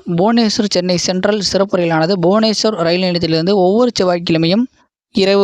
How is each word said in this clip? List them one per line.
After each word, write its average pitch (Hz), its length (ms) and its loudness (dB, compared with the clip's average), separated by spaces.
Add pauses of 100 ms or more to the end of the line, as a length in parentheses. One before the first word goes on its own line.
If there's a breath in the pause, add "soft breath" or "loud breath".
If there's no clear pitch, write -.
(100)
புவனேஸ்வர் 208 640 0
சென்னை 180 240 0
சென்ட்ரல் 196 500 -2
சிறப்பு 196 300 0
ரயிலானது 165 400 0
புவனேஸ்வர் 202 640 0
ரயில் 175 260 0
நிலையத்திலிருந்து 170 520 0
ஒவ்வொரு 214 340 2
செவ்வாய்க்கிழமையும் 175 720 0 (500)
இரவு 196 300 2